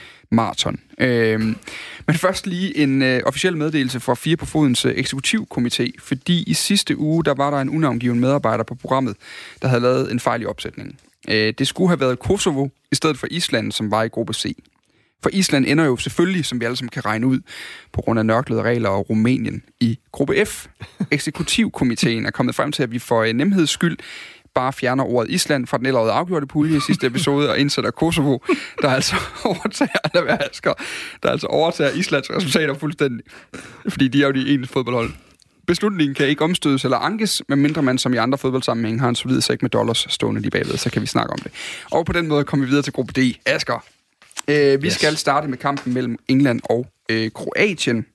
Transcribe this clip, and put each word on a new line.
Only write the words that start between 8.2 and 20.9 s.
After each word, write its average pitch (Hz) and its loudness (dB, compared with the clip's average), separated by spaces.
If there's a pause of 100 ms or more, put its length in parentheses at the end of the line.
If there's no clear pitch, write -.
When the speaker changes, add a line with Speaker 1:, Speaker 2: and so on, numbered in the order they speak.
Speaker 1:
på 120 -6
programmet, 131 -2 (460)
der 127 0
havde 123 4
lavet 127 2
en 120 -2
fejl 117 0
i - -6
opsætningen. - -10 (340)
Øh, 107 2
det - 0
skulle 185 2
have 165 2
været 127 2
Kosovo 147 0 (240)
i 147 2
stedet 151 2
for - -8
Island, 117 -2
som 107 -2
var 110 4
i 117 0
gruppe 110 -4
C. - -4 (680)
For - 2
Island 156 2
ender 156 4
jo 127 2
selvfølgelig, 175 0
som 123 -4
vi 120 -2
alle 123 -2
sammen 123 -8
kan - -8
regne 110 0
ud, 131 2 (540)
på - -2
grund 113 0
af 110 2
nørklede 113 2
regler 113 2
og 98 -2
Rumænien 113 2 (160)
i 117 2 (120)
gruppe 143 2
F. - -10 (180)
<laughs> - -6